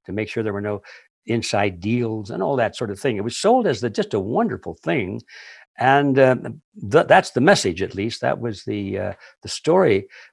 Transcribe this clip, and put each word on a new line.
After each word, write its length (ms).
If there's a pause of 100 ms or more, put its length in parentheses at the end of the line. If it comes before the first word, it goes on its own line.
to 60
make 180
sure 140
there 100
were 80
no 200 (460)
inside 520
deals 520
and 100
all 140
that 200
sort 160
of 80
thing. 180
It 60
was 140
sold 300
as 140
the, 80
just 240
a 60
wonderful 560
thing. 460 (560)
And, 420
uh, 160 (560)
th-, 160
that's 240
the 100
message, 400
at 140
least. 260
That 180
was 260
the, 340
uh, 140 (280)
the 60
story. 600 (260)